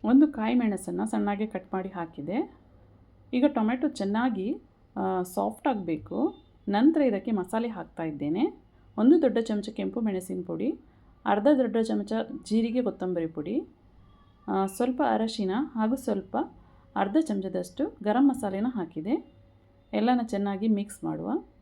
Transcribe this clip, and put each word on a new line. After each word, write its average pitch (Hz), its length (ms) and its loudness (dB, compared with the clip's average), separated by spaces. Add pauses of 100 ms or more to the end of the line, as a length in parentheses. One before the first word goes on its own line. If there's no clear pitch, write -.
ಒಂದು 277 280 6
ಕಾಯಿ 226 220 0
ಮೆಣಸನ್ನು 202 520 0
ಸಣ್ಣಗೆ 208 400 -2
ಕಟ್ 190 260 -8
ಮಾಡಿ 190 160 -4
ಹಾಕಿದೆ. 175 640 -6 (800)
ಈಗ 247 100 4 (100)
ಟೊಮೆಟೊ 247 340 0
ಚೆನ್ನಾಗಿ, 214 680 -2 (380)
ಆ, 185 260 -2
ಸಾಫ್ಟ್ 208 460 -4
ಆಗಬೇಕು. 202 640 -2 (340)
ನಂತರ 277 320 4
ಇದಕ್ಕೆ 233 300 0
ಮಸಾಲೆ 220 380 -2
ಹಾಕ್ತಾ 175 340 -10
ಇದ್ದೇನೆ. 160 600 -2 (360)
ಒಂದು 311 240 8
ದೊಡ್ಡ 226 160 4
ಚಮಚ 214 300 -2
ಕೆಂಪು 202 320 -4
ಮೆಣಸಿನ 185 460 -4
ಪುಡಿ, 196 340 -4 (440)
ಅರ್ಧ 202 220 2 (120)
ದೊಡ್ಡ 226 180 0
ಚಮಚ 214 360 0 (320)
ಜೀರಿಗೆ 226 380 0
ಕೊತ್ತಂಬರಿ 180 440 -2
ಪುಡಿ, 165 340 -4 (880)
ಆ, 196 180 2
ಸ್ವಲ್ಪ 247 420 -2
ಅರಶಿನ 220 420 0 (240)
ಹಾಗೂ 220 220 0
ಸ್ವಲ್ಪ 196 400 -4 (600)
ಅರ್ಧ 196 240 0
ಚಮಚದಷ್ಟು 190 800 -4
ಗರಂ 240 260 6
ಮಸಾಲೆನ 208 400 0
ಹಾಕಿದೆ. 196 580 -4 (680)
ಎಲ್ಲನ 240 340 2
ಚೆನ್ನಾಗಿ 202 420 -2
ಮಿಕ್ಸ್ 202 360 0
ಮಾಡುವ. 165 400 -4 (180)